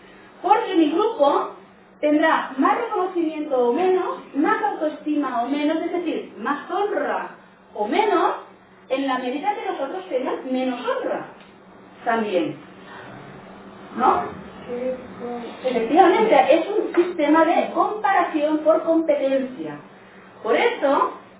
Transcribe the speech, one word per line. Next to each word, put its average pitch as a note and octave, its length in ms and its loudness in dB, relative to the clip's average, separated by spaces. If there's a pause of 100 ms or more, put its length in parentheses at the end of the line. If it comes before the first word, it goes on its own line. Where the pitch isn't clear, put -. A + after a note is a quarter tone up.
(420)
Porque F#4+ 320 2
mi D#4+ 160 4
grupo F4+ 600 2 (500)
tendrá D4+ 580 2
más G4 200 4
reconocimiento E4+ 800 -2 (120)
o A#3+ 40 4
menos, F#4 460 2 (160)
más F4+ 260 2 (120)
autoestima D4 720 -2
o C4 40 -4
menos, D4 340 0
es F4+ 100 -4
decir, D#4 460 -4
más C4 300 -6
honra D#4 680 -4 (380)
o G#3 120 -2
menos, F#4 480 2 (540)
en C4+ 180 -2
la B3+ 120 0
medida C#4+ 360 -4
que - 160 -6
los E4 100 -6
otros F4+ 280 -6
tengan C4 440 -4
menos B3+ 320 -2
honra. B4 420 -4 (800)
También. G3 480 0 (1400)
¿No? - 260 4 (1400)
Efectivamente, D4+ 720 4 (160)
es E4 180 4
un G4+ 260 -2
sistema D#4+ 500 4
de E4 300 2
comparación F4 840 0
por D#4 240 2
competencia. C4+ 960 0 (640)
Por A4 140 2
eso, D#4 560 2 (280)